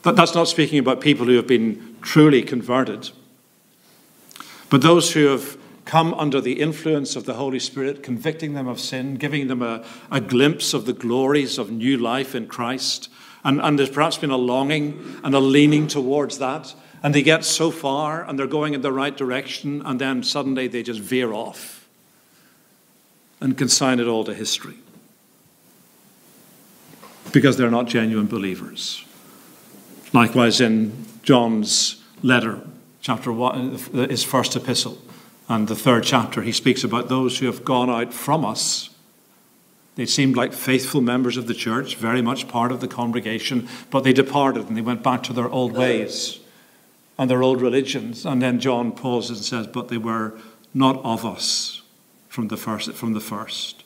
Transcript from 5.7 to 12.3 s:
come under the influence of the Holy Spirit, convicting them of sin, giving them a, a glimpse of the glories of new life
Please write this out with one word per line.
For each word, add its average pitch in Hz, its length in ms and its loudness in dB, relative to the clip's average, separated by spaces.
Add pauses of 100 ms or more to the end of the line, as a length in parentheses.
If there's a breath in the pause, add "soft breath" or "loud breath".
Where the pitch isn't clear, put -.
come 160 300 2
under 143 260 0
the 127 220 -2
influence 151 560 -2
of 110 80 -10
the 127 80 -6
Holy 131 260 -4
Spirit, 139 420 -6
convicting 151 520 -6
them 135 120 -6
of 120 140 -8
sin, 131 360 -6
giving 147 320 -4
them 123 140 -2
a, 117 220 -4 (260 loud breath)
a 139 120 -2
glimpse 123 520 2
of 117 120 -2
the 120 80 -2
glories 131 640 0
of 110 120 -6
new 117 280 0
life 120 360 -2